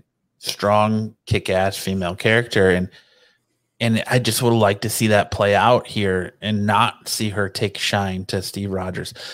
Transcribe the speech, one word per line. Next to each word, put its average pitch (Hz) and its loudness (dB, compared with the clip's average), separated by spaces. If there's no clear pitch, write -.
strong, 107 0
kick-ass 95 0
female 95 -4
character, 110 2
and, 90 0
and 113 0
I 127 0
just 113 0
would 117 4
like 104 2
to 110 -4
see 113 0
that 104 4
play 101 0
out 110 4
here 92 -2
and 104 -2
not 107 0
see 110 -4
her 98 -2
take - -4
shine 95 -2
to 98 -4
Steve 101 -6
Rogers. 90 -6